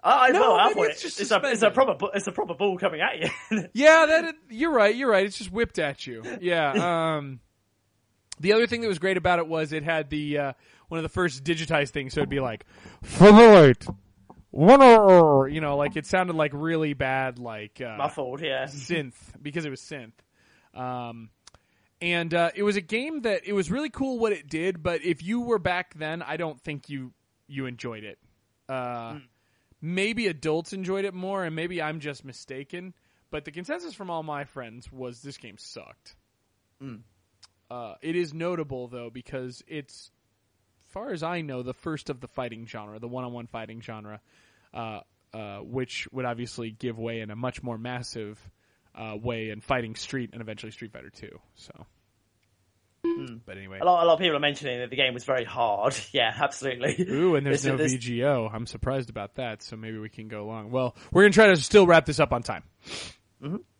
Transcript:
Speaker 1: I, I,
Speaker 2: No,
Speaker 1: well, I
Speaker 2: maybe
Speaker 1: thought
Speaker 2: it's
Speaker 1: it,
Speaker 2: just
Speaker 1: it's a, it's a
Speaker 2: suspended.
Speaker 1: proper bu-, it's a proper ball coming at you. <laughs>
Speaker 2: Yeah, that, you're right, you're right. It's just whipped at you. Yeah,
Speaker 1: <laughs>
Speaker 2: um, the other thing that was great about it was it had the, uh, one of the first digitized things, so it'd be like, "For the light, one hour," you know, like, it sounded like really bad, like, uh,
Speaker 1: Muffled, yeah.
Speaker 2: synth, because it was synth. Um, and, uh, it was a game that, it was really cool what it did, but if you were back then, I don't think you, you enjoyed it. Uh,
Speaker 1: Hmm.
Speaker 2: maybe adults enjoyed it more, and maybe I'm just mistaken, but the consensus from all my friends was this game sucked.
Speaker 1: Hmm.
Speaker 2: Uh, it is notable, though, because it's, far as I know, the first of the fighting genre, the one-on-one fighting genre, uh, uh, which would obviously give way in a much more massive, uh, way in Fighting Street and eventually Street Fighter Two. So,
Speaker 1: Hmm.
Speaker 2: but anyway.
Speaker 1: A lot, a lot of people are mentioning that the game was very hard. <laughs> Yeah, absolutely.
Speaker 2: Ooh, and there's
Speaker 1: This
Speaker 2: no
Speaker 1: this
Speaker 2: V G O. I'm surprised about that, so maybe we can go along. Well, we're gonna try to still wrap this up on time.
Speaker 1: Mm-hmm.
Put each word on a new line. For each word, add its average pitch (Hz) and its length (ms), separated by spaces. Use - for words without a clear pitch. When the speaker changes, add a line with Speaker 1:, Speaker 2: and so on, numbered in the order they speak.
Speaker 1:
I, 254 240
I, 262 40
Speaker 2:
No, 359 80
Speaker 1:
well, - 140
I 185 160
Speaker 2:
maybe - 60
Speaker 1:
thought 202 160
Speaker 2:
it's - 100
Speaker 1:
it, - 20
Speaker 2:
just - 180
Speaker 1:
it's 220 100
a, 214 60
it's 226 80
a 277 40
Speaker 2:
suspended. 220 260
Speaker 1:
proper 254 200
bu-, 196 180
it's 196 140
a 196 40
proper 180 220
ball 190 240
coming 175 240
at 208 180
you. 170 500
<laughs> - 40
Speaker 2:
Yeah, 311 320
that, 320 300
you're 262 220
right, 226 240
you're 262 140
right. 196 160
It's 202 120
just 185 140
whipped 220 280
at 143 280
you. 113 160
Yeah, 165 760
Speaker 1:
<laughs> - 20
Speaker 2:
um, 135 220
the 185 140
other 226 140
thing 233 140
that 226 60
was 185 120
great 185 180
about 175 220
it 165 80
was 160 260
it 156 100
had 156 260
the, 147 280
uh, 139 160
one 165 120
of 160 40
the 160 60
first 147 340
digitized 156 460
things, 131 240
so 151 80
it'd 139 80
be 139 100
like, 117 260
"For - 280
the 226 160
light, 160 380
one 240 300
hour," 180 680
you 151 100
know, 147 160
like, 143 220
it 151 80
sounded 180 320
like 151 160
really 156 400
bad, 131 460
like, 110 420
uh, 117 160
Speaker 1:
Muffled, 139 420
yeah. 135 260
Speaker 2:
synth, 143 500
because 147 240
it 151 60
was 131 100
synth. 120 320
Um, 120 500
and, 170 340
uh, 170 220
it 196 80
was 208 140
a 202 40
game 254 420
that, 208 240
it 196 60
was 185 180
really 277 180
cool 262 300
what 220 120
it 151 160
did, 165 340
but 165 220
if 170 200
you 226 180
were 233 180
back 180 360
then, 156 260
I 151 160
don't 160 240
think 147 280
you, 131 220
you 135 180
enjoyed 120 400
it. 101 140
Uh, 123 440
Speaker 1:
Hmm. 151 40
Speaker 2:
maybe 202 460
adults 156 440
enjoyed 190 320
it 196 100
more, 185 300
and 160 120
maybe 170 260
I'm 156 180
just 143 240
mistaken, 139 680
but 151 140
the 151 80
consensus 285 420
from 190 160
all 165 140
my 143 220
friends 120 440
was 123 320
this 139 160
game 107 200
sucked. - 580
Speaker 1:
Hmm. 135 160
Speaker 2:
Uh, 120 320
it 160 140
is 170 180
notable, 156 540
though, 120 220
because 127 580
it's, - 420
far 220 240
as 170 100
I 170 200
know, 131 220
the 123 100
first - 360
of 127 120
the 127 80
fighting 117 360
genre, 107 320
the 120 120
one-on-one 120 380
fighting 113 340
genre, 107 400
uh, 110 280
uh, 104 260
which 123 540
would 127 120
obviously 117 460
give 113 260
way 113 220
in 107 100
a 107 60
much 123 260
more 120 160
massive, 113 600
uh, 110 260
way 113 280
in 107 120
Fighting 117 340
Street 123 380
and 117 80
eventually 110 300
Street 110 220
Fighter 123 160
Two. - 300
So, - 160
Speaker 1:
Hmm. 135 300
Speaker 2:
but 95 120
anyway. 98 220
Speaker 1:
A 165 60
lot, 175 180
a 170 40
lot 165 60
of 160 60
people 170 180
are - 20
mentioning 143 400
that 123 100
the 131 60
game 131 180
was 123 120
very 127 200
hard. 107 580
<laughs> - 100
Yeah, 117 220
absolutely. 135 600
Speaker 2:
Ooh, 160 260
and 139 100
there's 139 180
Speaker 1:
This 135 80
Speaker 2:
no 131 60
Speaker 1:
this 147 160
Speaker 2:
V 131 60
G 120 260
O. 123 260
I'm 113 140
surprised 131 440
about 110 260
that, 117 260
so - 140
maybe 110 220
we 107 120
can 110 200
go 107 160
along. 110 260
Well, 127 240
we're 185 120
gonna 202 100
try 214 140
to 185 100
still 190 280
wrap 165 200
this 147 140
up 147 140
on 120 100
time. 95 200
Speaker 1:
Mm-hmm. 151 160